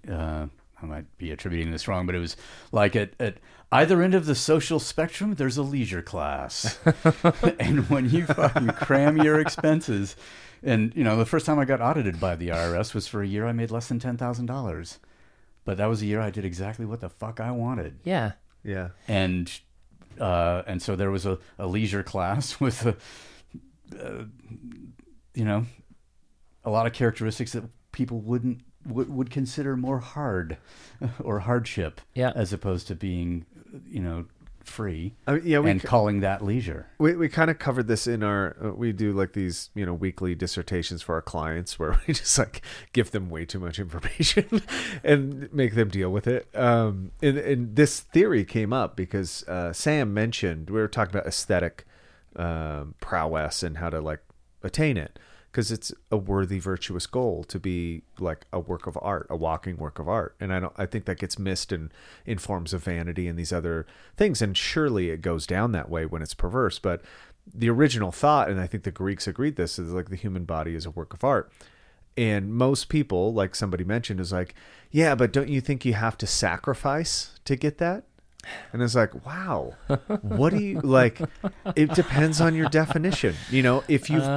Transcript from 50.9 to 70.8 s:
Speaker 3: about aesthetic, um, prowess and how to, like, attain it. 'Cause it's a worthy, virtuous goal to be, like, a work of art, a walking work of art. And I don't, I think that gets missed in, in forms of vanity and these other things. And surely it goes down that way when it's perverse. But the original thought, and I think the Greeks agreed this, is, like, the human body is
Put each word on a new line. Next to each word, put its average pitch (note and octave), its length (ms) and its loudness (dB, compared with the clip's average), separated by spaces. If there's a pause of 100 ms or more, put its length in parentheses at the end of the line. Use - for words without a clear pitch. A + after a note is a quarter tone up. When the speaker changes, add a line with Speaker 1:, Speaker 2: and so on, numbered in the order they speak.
Speaker 3:
about G2+ 120 0
aesthetic, - 580 0 (520)
um, D#2 640 -4
prowess D#2+ 640 -2
and D#2+ 140 -6
how E2+ 140 -6
to, D#2+ 100 -4
like, D#2 200 -6 (420)
attain C#3+ 340 0
it. D#2 220 -8 (340)
'Cause G#2 180 -2
it's - 220 -6 (180)
a A2 60 2
worthy, G2 420 0
virtuous F2+ 480 -6
goal G#2+ 380 -2
to - 160 -8
be, E2+ 420 -4 (160)
like, E2+ 340 -6
a F#2 60 -4
work F2 300 -6
of D#2+ 120 -8
art, F#2+ 300 -4
a E2 60 -4
walking D#2+ 400 -4
work D2+ 240 -8
of D2+ 80 -6
art. G2+ 320 -2
And G2 120 -4
I F#2 60 0
don't, F2+ 180 -4
I G2+ 80 -4
think F#2+ 200 -6
that F#2+ 160 -4
gets - 180 -6
missed F#2+ 320 -4
in, D#2+ 220 -6 (340)
in G#2+ 120 -4
forms F2+ 360 -6
of F2 80 -4
vanity F2 460 -4
and E2+ 100 -6
these E2+ 140 -6
other E2 340 -2 (300)
things. F#3 260 2
And G2 140 0
surely A2+ 540 0
it D#2+ 120 -6
goes E2+ 240 -2
down G2+ 240 0
that F2+ 180 -2
way D#2+ 180 -4
when D#2+ 160 -6
it's D2+ 120 -10
perverse. G2+ 460 0
But - 220 -2 (440)
the A#2 240 0
original A#2+ 400 4
thought, C#3+ 400 4
and G2 100 -2
I F2+ 60 -2
think F2+ 160 -6
the G2 80 -6
Greeks F#2+ 380 -4
agreed C3+ 260 -2
this, F2 240 -2
is, E2+ 140 -6
like, F2+ 160 -4
the F#2+ 80 -8
human F#2 280 -4
body E2 300 -4
is D#2+ 120 -8